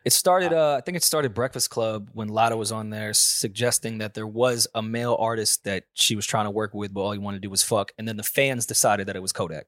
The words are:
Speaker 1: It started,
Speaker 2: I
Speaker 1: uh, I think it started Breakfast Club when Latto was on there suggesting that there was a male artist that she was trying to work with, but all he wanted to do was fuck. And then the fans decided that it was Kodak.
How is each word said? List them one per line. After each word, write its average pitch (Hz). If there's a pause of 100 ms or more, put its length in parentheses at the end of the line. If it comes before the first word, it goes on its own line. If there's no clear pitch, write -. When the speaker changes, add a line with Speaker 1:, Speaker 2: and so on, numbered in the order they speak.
Speaker 1:
It -
started, 180
Speaker 2:
I 165
Speaker 1:
uh, 151
I 127
think 180
it 165
started 143
Breakfast 120
Club 110
when 107
Latto 113
was 110
on 110
there 107
suggesting 113
that 107
there 107
was 117
a 113
male 117
artist 113
that 98
she -
was 101
trying 107
to 104
work 107
with, 104
but 98
all 101
he 104
wanted 101
to 95
do 101
was 95
fuck. 101
And 110
then 110
the 104
fans 135
decided 104
that 98
it 90
was 95
Kodak. 80